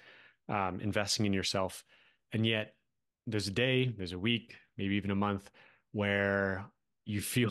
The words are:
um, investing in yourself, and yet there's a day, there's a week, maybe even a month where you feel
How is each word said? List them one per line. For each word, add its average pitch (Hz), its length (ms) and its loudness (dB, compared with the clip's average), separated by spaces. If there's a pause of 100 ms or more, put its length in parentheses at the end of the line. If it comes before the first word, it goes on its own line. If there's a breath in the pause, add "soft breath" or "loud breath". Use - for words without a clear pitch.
(480 loud breath)
um, 95 320 -2
investing 104 460 0
in 98 80 2
yourself, 95 500 -2 (500 soft breath)
and 110 120 0
yet 110 300 0 (500)
there's 107 220 -2
a 101 40 -4
day, 127 360 2 (100)
there's 90 140 -6
a 90 80 -6
week, 110 380 -2 (200)
maybe 98 160 0
even 98 160 0
a 98 60 2
month 101 340 0 (420 soft breath)
where 101 760 0 (360)
you 104 160 -2
feel 113 320 2